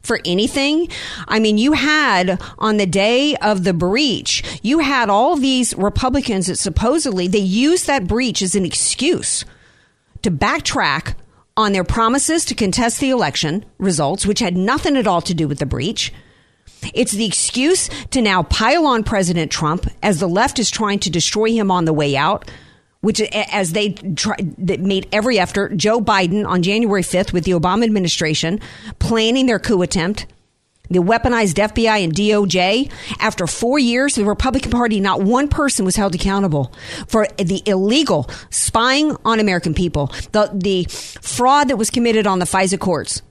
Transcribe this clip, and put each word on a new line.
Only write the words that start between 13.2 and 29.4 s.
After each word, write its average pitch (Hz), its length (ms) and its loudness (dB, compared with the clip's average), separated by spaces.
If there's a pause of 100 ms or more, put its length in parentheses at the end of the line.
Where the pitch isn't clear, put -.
results, 170 460 -2
which 196 140 0
had 180 160 -2
nothing 269 400 0
at 240 100 0
all 180 140 2
to 175 140 -4
do 165 120 0
with 143 140 -4
the 147 60 -2
breach. 147 480 -4 (800)
It's 240 180 0
the 208 140 -2
excuse 269 640 0 (220)
to 262 100 0
now 190 220 2
pile 285 440 2
on 226 160 2
President 175 480 0
Trump 160 340 -2 (160)
as 185 200 2
the 185 80 0
left 220 280 2
is 226 140 0
trying 202 280 -2
to 196 100 -4
destroy 208 420 0
him 214 180 2
on 180 140 2
the 160 80 2
way 143 240 0
out, 160 340 0 (520)
which 214 180 0
a-, 208 340 -2
as 185 200 -2
they 208 160 0
try, 190 480 -4 (220)
that 185 200 -2
made 190 320 -2
every 214 260 2
effort. 196 380 0
Joe 208 240 2
Biden 196 480 0
on 180 160 2
January 202 400 2
fifth - 300 0
with 175 100 0
the 185 80 0
Obama 185 320 2
administration 180 800 0 (380)
planning 226 460 2